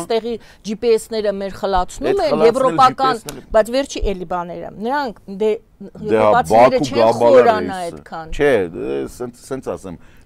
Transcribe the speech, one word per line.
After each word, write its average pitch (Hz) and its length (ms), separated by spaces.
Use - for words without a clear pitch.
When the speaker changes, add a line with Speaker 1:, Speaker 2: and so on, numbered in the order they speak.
Speaker 1:
«Ստեղի 226 320
Ջի 202 200
Պի 233 100
Էս-ները 214 480
մեր 196 180
խլացնում 196 480
Speaker 2:
Էդ 392 60
Speaker 1:
են, 392 100
Speaker 2:
խլացնել 285 240
Speaker 1:
եվրոպական», 254 720
Speaker 2:
Ջի - 60
Պի 143 80
Էս-ները։ 135 100
Speaker 1:
բայց 220 180
վերջի 277 280
էլի 180 180
բաները։ 175 400
Նրանք, 262 400
դե, 196 240
Speaker 2:
Դե 196 80
հա, 214 320
Speaker 1:
եվրոպացիները 233 560
Speaker 2:
Բաքու 147 80
Speaker 1:
չեն 123 160
Speaker 2:
Գաբալա 226 300
Speaker 1:
խորանա 220 500
Speaker 2:
ռեյսը։ 170 80
Speaker 1:
այդքան։ 160 480
Speaker 2:
Չէ, 143 160
դե, 135 200
սենց, 123 240
սենց 135 300
ասեմ, 87 240